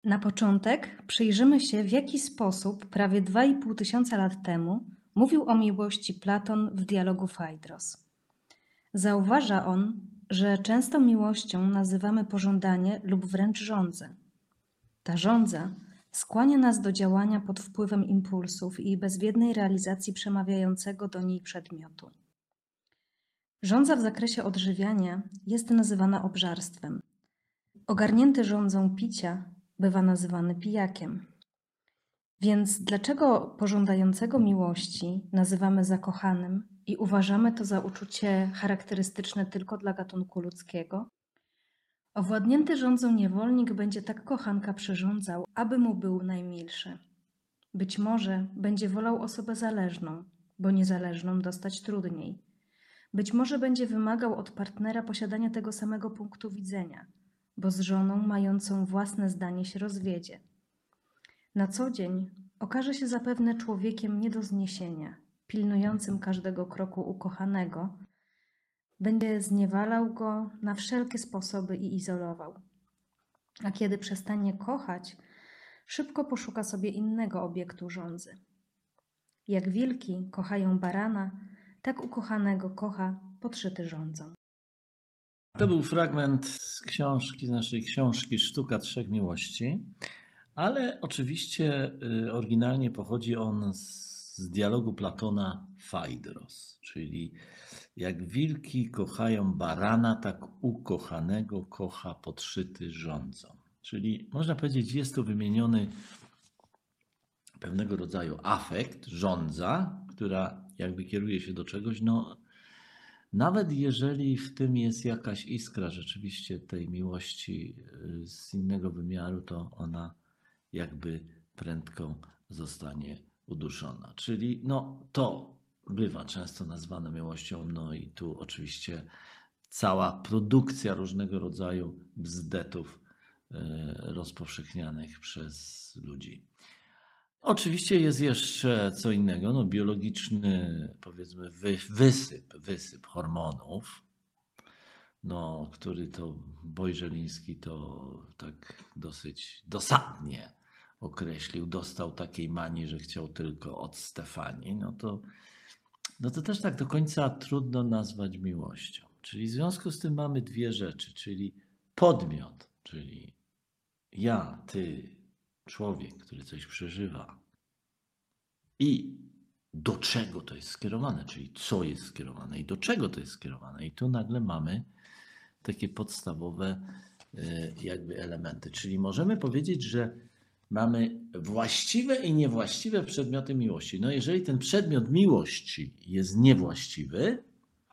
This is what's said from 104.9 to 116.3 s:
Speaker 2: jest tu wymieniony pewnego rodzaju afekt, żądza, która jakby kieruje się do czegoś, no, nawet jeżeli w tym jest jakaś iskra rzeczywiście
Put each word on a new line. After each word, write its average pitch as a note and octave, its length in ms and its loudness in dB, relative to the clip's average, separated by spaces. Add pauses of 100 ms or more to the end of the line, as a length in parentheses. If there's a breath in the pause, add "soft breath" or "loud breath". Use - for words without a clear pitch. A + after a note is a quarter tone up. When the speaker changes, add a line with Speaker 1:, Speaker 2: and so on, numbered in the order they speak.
Speaker 2:
jest C3 220 -4
tu C3 80 0
wymieniony G#2+ 640 2 (1700 loud breath)
pewnego G2 380 -2
rodzaju E2+ 460 -6
afekt, G2+ 600 -2
żądza, F2 920 -2 (100)
która F#2+ 560 -2 (120)
jakby F#2 260 -4
kieruje G2+ 360 -2
się F#2 140 -8
do E2+ 120 -8
czegoś, G#2 360 -6
no, A2+ 440 0 (880 soft breath)
nawet E3+ 360 4
jeżeli C#3 680 2
w - 160 -8
tym C3 240 2
jest A#2 280 0
jakaś A2+ 400 -4
iskra G#2 440 -6
rzeczywiście F#2 720 -10